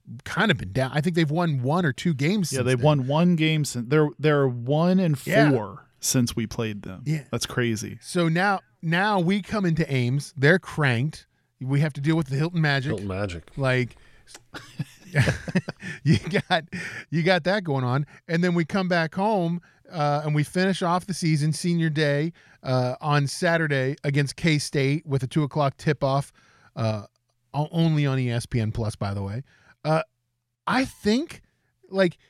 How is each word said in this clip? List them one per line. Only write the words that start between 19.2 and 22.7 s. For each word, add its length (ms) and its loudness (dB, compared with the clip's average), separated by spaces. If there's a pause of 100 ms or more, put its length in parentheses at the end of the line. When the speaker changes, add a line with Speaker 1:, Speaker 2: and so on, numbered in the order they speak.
Speaker 1:
uh, 320 0
and 100 0
we 100 2
finish 380 0
off 240 0
the 80 -6
season, 380 2
senior 380 0
day, 420 0 (320)
uh, 380 0